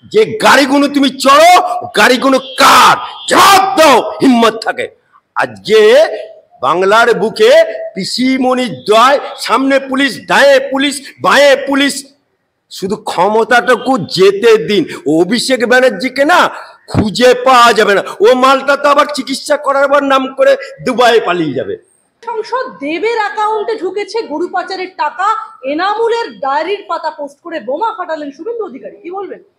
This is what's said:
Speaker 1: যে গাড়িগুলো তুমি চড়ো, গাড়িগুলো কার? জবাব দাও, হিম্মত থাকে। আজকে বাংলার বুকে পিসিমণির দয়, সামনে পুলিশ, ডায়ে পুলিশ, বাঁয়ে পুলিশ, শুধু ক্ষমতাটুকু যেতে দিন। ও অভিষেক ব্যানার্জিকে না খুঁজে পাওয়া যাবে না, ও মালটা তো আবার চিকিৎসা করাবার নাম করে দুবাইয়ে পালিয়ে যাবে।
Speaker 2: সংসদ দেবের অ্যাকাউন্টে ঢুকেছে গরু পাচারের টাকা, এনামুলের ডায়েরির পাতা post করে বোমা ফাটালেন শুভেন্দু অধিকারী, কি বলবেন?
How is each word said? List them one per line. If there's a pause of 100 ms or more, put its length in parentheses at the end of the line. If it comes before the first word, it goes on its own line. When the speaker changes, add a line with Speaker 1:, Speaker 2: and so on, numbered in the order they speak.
Speaker 1:
যে
গাড়িগুলো
তুমি
চড়ো, (340)
গাড়িগুলো
কার? (320)
জবাব
দাও,
হিম্মত
থাকে। (460)
আজকে (580)
বাংলার
বুকে (440)
পিসিমণির
দয়, (200)
সামনে
পুলিশ,
ডায়ে (100)
পুলিশ, (120)
বাঁয়ে
পুলিশ, (640)
শুধু
ক্ষমতাটুকু
যেতে
দিন। (220)
ও
অভিষেক
ব্যানার্জিকে
না (360)
খুঁজে
পাওয়া
যাবে
না, (180)
ও
মালটা
তো
আবার
চিকিৎসা
করাবার
নাম
করে (280)
দুবাইয়ে
পালিয়ে
যাবে। (500)
Speaker 2:
সংসদ (100)
দেবের
অ্যাকাউন্টে
ঢুকেছে
গরু
পাচারের
টাকা, (280)
এনামুলের
ডায়েরির
পাতা
post
করে
বোমা
ফাটালেন
শুভেন্দু
অধিকারী,
কি
বলবেন? (160)